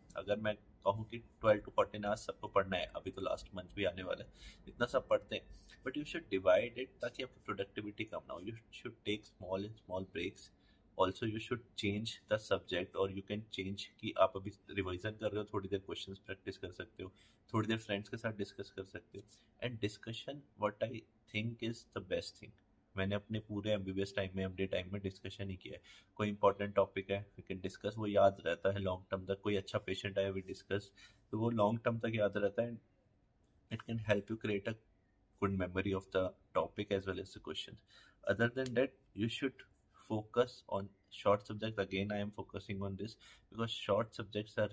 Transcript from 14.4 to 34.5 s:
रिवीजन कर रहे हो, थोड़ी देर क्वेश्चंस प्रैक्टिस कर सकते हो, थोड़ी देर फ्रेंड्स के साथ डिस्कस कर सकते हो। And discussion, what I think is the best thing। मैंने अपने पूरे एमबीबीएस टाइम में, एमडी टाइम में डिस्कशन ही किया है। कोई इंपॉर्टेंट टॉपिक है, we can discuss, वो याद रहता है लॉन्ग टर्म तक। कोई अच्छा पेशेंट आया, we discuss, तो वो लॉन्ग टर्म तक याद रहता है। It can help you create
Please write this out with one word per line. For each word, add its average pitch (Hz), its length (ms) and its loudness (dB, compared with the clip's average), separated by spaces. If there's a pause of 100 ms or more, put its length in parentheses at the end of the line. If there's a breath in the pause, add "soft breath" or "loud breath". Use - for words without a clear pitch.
रिवीजन 92 400 -2
कर 107 220 -4
रहे 104 100 -2
हो, 98 120 -8
थोड़ी 95 140 -2
देर 98 100 2
क्वेश्चंस 95 400 -8
प्रैक्टिस - 400 -10
कर 90 140 -8
सकते - 300 -12
हो, 92 100 -10 (420 soft breath)
थोड़ी 107 140 2
देर 113 100 2
फ्रेंड्स 104 300 -2
के 120 80 -6
साथ 113 160 -4
डिस्कस 101 380 -8
कर 92 140 -10
सकते - 340 -14
हो। 101 60 -14 (440 soft breath)
And 113 120 -8
discussion, 120 600 -6 (220)
what 104 220 0
I 113 80 -6 (440)
think 117 340 -2
is 117 60 -6 (220)
the 92 100 -8
best 85 280 -2
thing। - 140 -18 (460)
मैंने 95 180 2
अपने 107 240 -2
पूरे 104 320 -4
एमबीबीएस 98 460 0
टाइम 95 180 -2
में, 95 100 0
एमडी 95 220 0
टाइम 92 260 -2
में 101 100 -4
डिस्कशन 98 480 -6
ही 92 60 -4
किया - 180 -12
है। - 60 -14 (340 loud breath)
कोई 104 140 2
इंपॉर्टेंट 101 460 4
टॉपिक 98 360 2
है, 101 240 0
we - 160 -14
can 92 160 -4
discuss, 104 320 -4
वो 107 80 -2
याद 98 400 6
रहता 85 260 2
है 101 60 0
लॉन्ग 92 320 0
टर्म 95 160 -2
तक। 95 140 -2
कोई 104 160 2
अच्छा 95 220 -2
पेशेंट 98 400 -2
आया, 98 140 2
we 95 100 -2
discuss, 98 400 -4 (480 loud breath)
तो 110 80 -2
वो 117 120 4
लॉन्ग 113 300 4
टर्म 117 180 0
तक 113 160 0
याद 104 220 4
रहता 101 260 2
है। 120 160 -4 (960)
It 113 80 -6
can 113 200 -4
help 104 300 2
you 110 140 -2
create 104 240 0